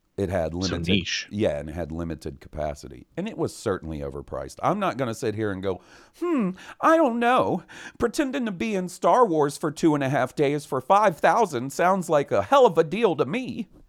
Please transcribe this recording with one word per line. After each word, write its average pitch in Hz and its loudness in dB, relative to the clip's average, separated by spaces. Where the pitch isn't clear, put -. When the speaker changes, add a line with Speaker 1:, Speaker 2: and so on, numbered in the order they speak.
Speaker 1:
it 98 -2
had 85 -2
Speaker 2:
So 85 -6
Speaker 1:
limited, 87 -2
Speaker 2:
niche. - -2
Speaker 1:
yeah, 98 0
and 73 -10
it 78 -12
had 80 -8
limited 80 -8
capacity. 73 -10
And 190 -6
it - -12
was 151 -4
certainly 80 -6
overpriced. 67 -10
I'm 160 0
not 147 -4
gonna 120 -4
sit 110 -4
here 107 -2
and 95 -6
go, 92 -4
"Hmm, 277 0
I 320 4
don't 254 4
know. 226 2
Pretending 262 -2
to 214 -4
be 208 -4
in 180 -4
Star 208 4
Wars 151 2
for 151 -2
two 165 4
and 139 0
a 131 0
half 131 0
days 147 0
for 131 -4
five 196 4
thousand 165 2
sounds 180 2
like 147 2
a 107 2
hell 269 6
of 190 6
a 247 6
deal 180 0
to 143 0
me." 214 -6